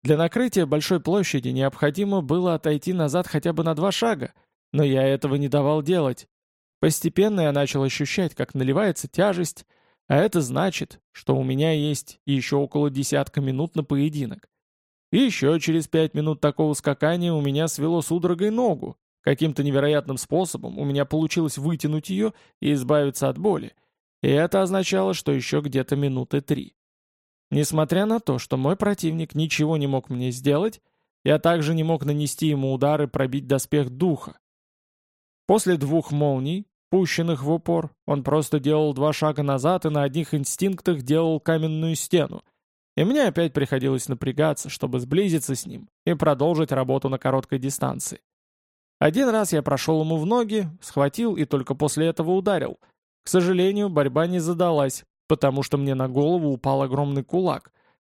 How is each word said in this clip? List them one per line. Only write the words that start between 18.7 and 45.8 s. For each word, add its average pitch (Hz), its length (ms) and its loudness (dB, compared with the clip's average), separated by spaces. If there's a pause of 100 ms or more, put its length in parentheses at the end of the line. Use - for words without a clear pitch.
Каким-то 147 420 0
невероятным 139 540 2
способом 156 640 -4
у 147 60 -4
меня 139 200 0
получилось 156 540 -2
вытянуть 151 500 -2
ее 202 240 -2 (260)
и 143 140 2
избавиться 139 560 0
от 127 80 -4
боли. 185 360 -2 (500)
И 139 60 2
это 170 340 2
означало, 190 500 0
что 156 180 -4
еще 143 300 -2
где-то 131 340 -2
минуты 139 460 -2
три. - 340 -4 (760)
Несмотря 156 540 2
на 220 160 0
то, 135 180 -2
что - 160 -4
мой 139 220 0
противник 165 580 -2
ничего 151 400 0
не 147 100 0
мог 135 240 -2
мне 127 220 -4
сделать, 143 500 0 (420)
я 151 140 4
также 165 380 2
не 160 80 0
мог 156 220 0
нанести 147 420 -2
ему 135 260 0
удар 147 280 2
и 143 60 0
пробить 135 380 -2
доспех 135 440 0
духа. 143 500 -2 (1040)
После 185 300 4
двух 147 360 0
молний, 147 540 0 (240)
пущенных 165 540 0
в 147 80 0
упор, 165 400 -2 (140)
он 143 180 -2
просто 147 380 2
делал 151 320 2
два 143 180 0
шага 147 320 0
назад 143 420 0
и 156 40 2
на 147 140 0
одних 139 300 -2
инстинктах 170 680 -2
делал 156 400 0
каменную 160 540 -2
стену. - 460 -2 (540)
И 151 80 2
мне 269 200 4
опять 170 300 0
приходилось 135 540 0
напрягаться, 139 600 -2
чтобы 127 320 -4
сблизиться 156 520 0
с - 120 -6
ним - 240 -16 (160)